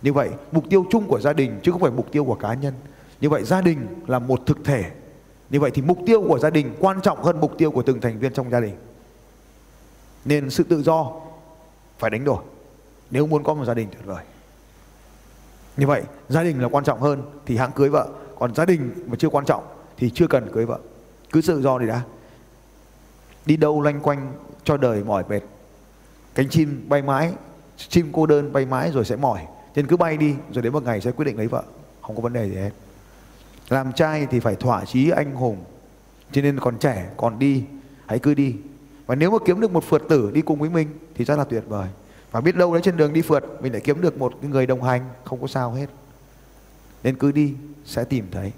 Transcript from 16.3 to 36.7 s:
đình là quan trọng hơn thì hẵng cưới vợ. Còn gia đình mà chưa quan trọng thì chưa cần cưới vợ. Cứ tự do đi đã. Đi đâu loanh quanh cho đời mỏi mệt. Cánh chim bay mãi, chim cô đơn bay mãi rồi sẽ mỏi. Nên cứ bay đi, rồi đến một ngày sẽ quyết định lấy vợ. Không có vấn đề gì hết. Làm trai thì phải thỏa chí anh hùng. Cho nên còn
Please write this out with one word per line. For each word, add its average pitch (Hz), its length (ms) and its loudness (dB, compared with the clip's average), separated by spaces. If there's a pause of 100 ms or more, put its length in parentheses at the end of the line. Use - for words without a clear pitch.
đình 156 200 0
là 123 60 0
quan 139 160 0
trọng 123 160 0
hơn 139 220 0 (240)
thì 120 100 -2
hẵng 123 160 0
cưới 139 160 4
vợ. 139 200 2 (300)
Còn 120 160 -2
gia 151 100 2
đình 151 420 0
mà 120 120 -6
chưa 160 100 2
quan 143 160 0
trọng 127 200 0 (320)
thì 123 140 0
chưa 170 160 2
cần 127 260 2
cưới 113 140 0
vợ. 120 120 -6 (540)
Cứ 156 140 4
tự 156 160 0
do 131 160 2
đi 123 80 -2
đã. 117 140 -2 (1500)
Đi 151 100 4
đâu 151 260 2
loanh 143 180 0
quanh 139 320 -2 (320)
cho 147 120 2
đời 117 280 2
mỏi 101 240 0
mệt. 104 120 -2 (960)
Cánh 135 140 2
chim 135 400 0
bay 143 140 2
mãi, 139 300 0 (440)
chim 170 360 0
cô 156 140 2
đơn 147 260 4
bay 135 140 0
mãi 131 240 0
rồi 135 140 0
sẽ 120 120 -2
mỏi. 113 300 -2 (280)
Nên 143 120 0
cứ 160 100 2
bay 165 200 0
đi, 151 180 2 (180)
rồi 117 100 -2
đến 117 100 0
một 151 100 -2
ngày 117 180 -2
sẽ 120 120 -2
quyết 151 120 -4
định 123 120 -4
lấy 110 100 -2
vợ. 117 160 -4 (400)
Không 110 140 -10
có 117 60 -6
vấn 120 100 -2
đề 117 160 -2
gì 92 60 -6
hết. 95 160 -4 (960)
Làm 131 240 0
trai 156 340 0
thì 127 140 0
phải 107 160 -2
thỏa 113 280 0
chí 135 260 2
anh 143 240 0
hùng. 113 300 -4 (680)
Cho 143 100 2
nên 143 180 2
còn 120 180 -2